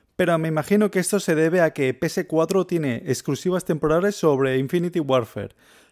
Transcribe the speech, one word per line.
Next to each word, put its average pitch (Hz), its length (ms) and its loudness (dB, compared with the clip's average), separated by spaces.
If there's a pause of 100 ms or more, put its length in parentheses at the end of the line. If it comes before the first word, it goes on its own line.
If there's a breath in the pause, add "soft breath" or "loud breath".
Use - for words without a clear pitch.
(160 soft breath)
Pero 180 220 2
me 160 100 -2
imagino 196 420 2
que 196 80 -2
esto 185 220 0
se 175 160 0
debe 165 240 4
a 160 120 4
que 131 220 0
P 165 140 -4
S 180 180 -4
cuatro 165 400 0
tiene 151 400 -4
exclusivas 156 580 -4
temporales 170 520 0
sobre 135 420 2
Infinity 170 400 -2
Warfare. 127 560 -2 (380 soft breath)